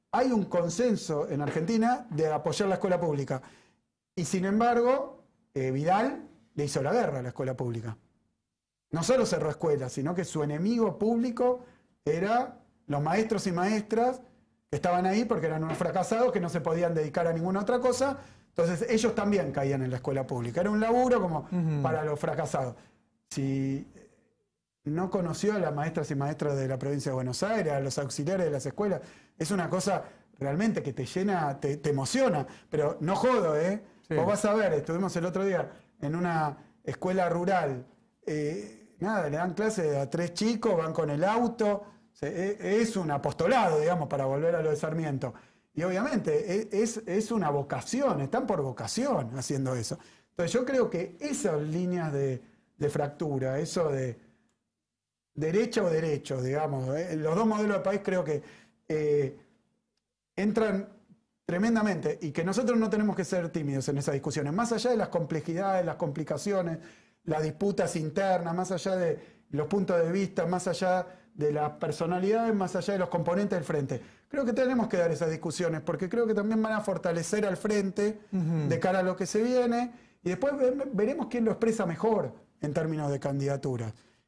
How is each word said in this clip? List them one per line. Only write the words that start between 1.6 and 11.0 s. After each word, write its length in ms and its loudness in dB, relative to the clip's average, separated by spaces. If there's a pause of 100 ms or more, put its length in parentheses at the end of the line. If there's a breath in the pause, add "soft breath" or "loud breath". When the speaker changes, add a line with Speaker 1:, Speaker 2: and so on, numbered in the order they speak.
Speaker 1:
de 220 2
apoyar 360 0
la 80 2
escuela 240 2
pública. 420 -2 (720 loud breath)
Y 100 -2
sin 200 0
embargo, 800 2 (300)
eh, 180 0
Vidal 560 0 (260)
le 100 -2
hizo 200 -2
la 80 0
guerra 260 0
a 40 -6
la 80 -6
escuela 260 -4
pública. 400 -6 (960)
No 100 -2
solo 240 4
cerró 240 0
escuelas, 400 0
sino 240 -4
que 100 -2
su 200 -4
enemigo 560 0